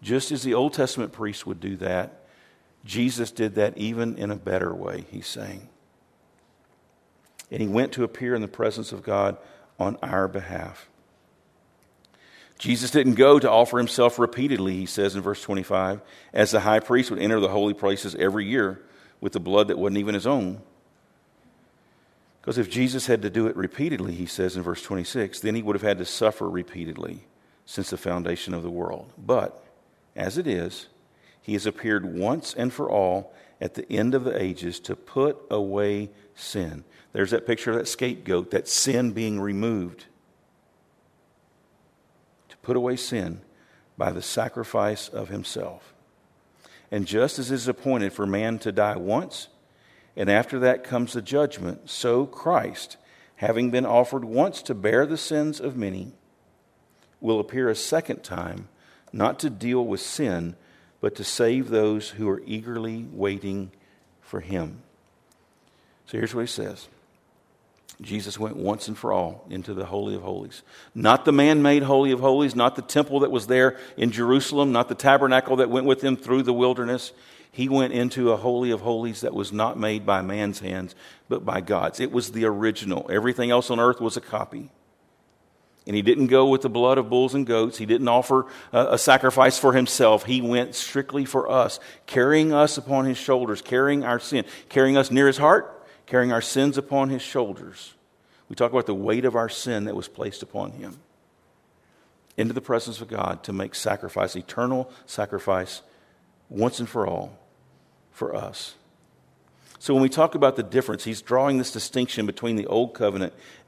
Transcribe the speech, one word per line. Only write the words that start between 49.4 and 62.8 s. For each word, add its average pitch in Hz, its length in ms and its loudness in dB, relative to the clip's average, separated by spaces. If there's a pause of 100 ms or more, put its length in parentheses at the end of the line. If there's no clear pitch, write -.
and 98 140 0
after 120 280 2
that 127 260 4
comes 120 300 -2
the 113 80 -4
judgment, 135 640 -2
so 123 380 0
Christ, - 720 -2 (400)
having 117 340 0
been 127 160 2
offered 123 380 4
once 123 380 0
to 127 120 -4
bear 110 320 4
the 156 100 -4
sins 151 440 -4
of 127 160 -6
many, 98 360 -6 (1080)
will 110 200 2
appear 127 280 -2
a 110 60 2
second - 480 -4
time, 90 460 -10 (440)
not 110 280 0
to 151 100 -2
deal 120 340 -2
with 104 160 -4
sin, 85 560 -4 (440)
but 104 140 -2
to 104 100 -10
save 120 460 0
those 107 400 2
who 104 180 -6
are 98 160 -2
eagerly 113 640 -8